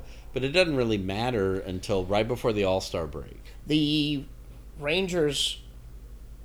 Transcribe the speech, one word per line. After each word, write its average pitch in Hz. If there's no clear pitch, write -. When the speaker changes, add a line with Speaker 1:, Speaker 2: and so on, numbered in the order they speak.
Speaker 1:
but 127
it 139
doesn't 170
really 117
matter 98
until 92
right 104
before 123
the 104
All-Star 95
break. 71
Speaker 2:
The 147
Rangers 160